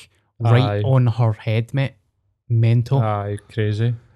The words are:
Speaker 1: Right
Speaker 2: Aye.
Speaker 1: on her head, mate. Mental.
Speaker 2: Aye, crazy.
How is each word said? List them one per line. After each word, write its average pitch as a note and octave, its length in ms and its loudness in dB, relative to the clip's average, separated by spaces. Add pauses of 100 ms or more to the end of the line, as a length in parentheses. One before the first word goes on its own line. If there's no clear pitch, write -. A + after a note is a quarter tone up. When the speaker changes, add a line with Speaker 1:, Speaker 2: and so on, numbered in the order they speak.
(400)
Speaker 1:
Right A2+ 400 2
Speaker 2:
Aye. - 20 -2
Speaker 1:
on C3 240 2
her A2+ 280 0
head, A#2 400 -4
mate. C#3 200 -4 (560)
Mental. A#2 500 2
Speaker 2:
Aye, G#2 380 -4 (140)
crazy. A2 420 -2 (220)